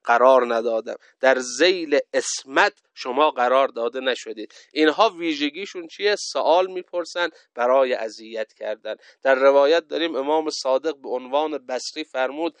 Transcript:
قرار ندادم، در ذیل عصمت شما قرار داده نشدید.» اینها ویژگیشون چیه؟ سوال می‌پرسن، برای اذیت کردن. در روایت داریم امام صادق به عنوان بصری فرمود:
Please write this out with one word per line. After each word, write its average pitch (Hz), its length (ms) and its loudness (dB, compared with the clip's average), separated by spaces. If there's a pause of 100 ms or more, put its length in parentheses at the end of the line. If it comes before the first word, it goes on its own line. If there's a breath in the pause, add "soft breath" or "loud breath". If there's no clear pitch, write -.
قرار 120 520 4
ندادم، 113 400 -4 (240 soft breath)
در 131 200 4
ذیل 147 600 0 (140)
عصمت 143 600 -2 (200)
شما 139 380 0
قرار 131 360 2
داده 120 320 -6
نشدید.» 113 540 -6 (200 loud breath)
اینها 156 360 2
ویژگیشون 170 800 -6
چیه؟ 202 280 -2
سوال 165 520 0
می‌پرسن، 175 600 -6 (260 soft breath)
برای 127 380 2
اذیت 110 600 -8
کردن. 107 420 -10 (280 soft breath)
در 135 120 4
روایت 139 520 4
داریم 151 280 -4
امام 151 340 -2
صادق 135 460 -2
به 131 140 -16
عنوان 135 480 -4
بصری 127 460 -8
فرمود: 143 580 -4